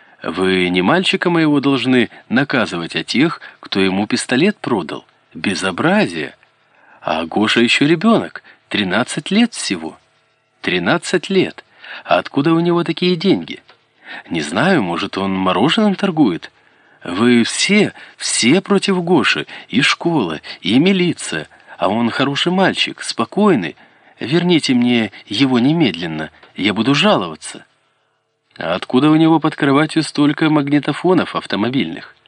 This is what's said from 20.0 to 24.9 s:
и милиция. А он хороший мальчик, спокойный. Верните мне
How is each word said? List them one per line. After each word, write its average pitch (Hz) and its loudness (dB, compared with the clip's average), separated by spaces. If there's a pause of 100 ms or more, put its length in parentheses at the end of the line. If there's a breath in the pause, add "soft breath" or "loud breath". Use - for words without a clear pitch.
и 101 0
милиция. 175 0 (300 loud breath)
А 87 0
он 117 0
хороший 139 -2
мальчик, 180 -2
спокойный. 123 0 (420 soft breath)
Верните 165 0
мне 120 2 (160 loud breath)